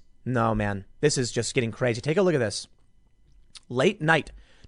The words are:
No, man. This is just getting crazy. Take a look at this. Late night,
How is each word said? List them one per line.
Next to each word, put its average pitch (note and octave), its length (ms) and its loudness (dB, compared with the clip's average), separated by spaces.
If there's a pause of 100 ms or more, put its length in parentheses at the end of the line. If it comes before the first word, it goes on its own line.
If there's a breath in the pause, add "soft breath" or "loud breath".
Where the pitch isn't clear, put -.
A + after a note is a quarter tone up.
(260)
No, A2+ 300 2
man. G2+ 300 -2 (160)
This D3 180 2
is A#2+ 120 -2
just - 220 -4
getting A#2 180 0
crazy. A2+ 300 -2
Take D#3 160 -2
a G3+ 60 4
look F3+ 100 4
at D3 60 2
this. G#2+ 280 -4 (1000)
Late C#3+ 320 0
night, D#3 300 2 (360 soft breath)